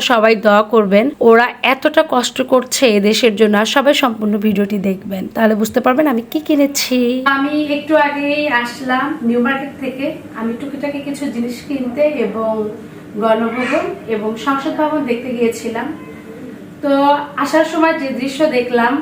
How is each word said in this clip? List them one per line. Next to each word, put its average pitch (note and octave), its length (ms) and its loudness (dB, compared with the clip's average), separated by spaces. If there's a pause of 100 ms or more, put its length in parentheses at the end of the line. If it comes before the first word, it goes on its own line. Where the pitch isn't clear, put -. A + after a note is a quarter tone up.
(100)
সবাই A3+ 220 6 (120)
দোয়া G#3 180 6 (100)
করবেন। G#3 340 4 (220)
ওরা A3+ 180 8 (260)
এতটা D4+ 300 2 (120)
কষ্ট B3 240 -2 (140)
করছে B3+ 320 2 (140)
এদেশের G#3+ 420 4
জন্য। G#3+ 220 4
আর A3 140 0
সবাই C#4 260 4
সম্পূর্ণ A3 320 0 (120)
ভিডিওটি G#3 320 0 (100)
দেখবেন, F#3+ 340 -6 (120)
তাহলে A3 280 4
বুঝতে A3 220 0
পারবেন B3+ 280 4
আমি A#3 100 -2 (100)
কি D#4 60 -2 (100)
কিনেছি। C#4 500 2 (380)
আমি C#4+ 180 -2 (220)
একটু D4 160 -4 (160)
আগেই C#4+ 360 -2 (180)
আসলাম B3+ 440 -4 (220)
নিউ A#3+ 180 2
মার্কেট C#4 260 -2 (100)
থেকে। C4+ 240 -6 (320)
আমি A3+ 220 -4
টুকিটাকি C#4 460 -8
কিছু C#4 180 -6 (100)
জিনিস A#3 220 -4 (120)
কিনতে B3+ 340 -4 (240)
এবং A3 260 -2 (720)
গণভবন A#3 600 0 (300)
এবং G#3+ 160 -4 (160)
সংসদ C#4 340 -2
ভবন D4+ 200 0 (100)
দেখতে A#3+ 260 -4
গিয়েছিলাম। A#3 500 -2 (960)
তো C#4 100 2 (500)
আসার D#4 300 2
সময় D#4+ 300 2
যে C4+ 60 -4 (120)
দৃশ্য C4+ 200 -4 (160)
দেখলাম, A#3+ 460 2